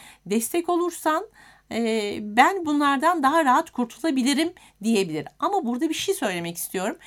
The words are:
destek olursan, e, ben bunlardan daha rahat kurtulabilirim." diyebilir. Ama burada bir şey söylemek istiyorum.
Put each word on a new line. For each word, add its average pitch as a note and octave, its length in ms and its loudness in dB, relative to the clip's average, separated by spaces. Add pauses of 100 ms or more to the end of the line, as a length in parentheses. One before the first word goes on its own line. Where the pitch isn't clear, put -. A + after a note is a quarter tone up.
(260)
destek A3+ 440 -2
olursan, F4 560 0 (460)
e, A3 500 -2
ben C#4 440 2
bunlardan D4 580 2
daha D4 220 4
rahat C#4 260 2
kurtulabilirim." C4 800 0 (300)
diyebilir. F#3+ 440 0 (120)
Ama F4+ 260 -2
burada B3 240 -2
bir D#4+ 40 -4
şey G4 220 -2
söylemek E3+ 420 -4
istiyorum. F#3+ 500 -4